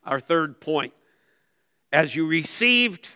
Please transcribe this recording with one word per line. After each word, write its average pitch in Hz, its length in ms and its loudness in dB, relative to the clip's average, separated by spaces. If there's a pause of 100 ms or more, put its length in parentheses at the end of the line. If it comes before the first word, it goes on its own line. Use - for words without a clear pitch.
Our 139 140 -2
third 156 400 -2
point. 143 340 -4 (960)
"As 143 280 2
you 160 100 0
received 220 880 0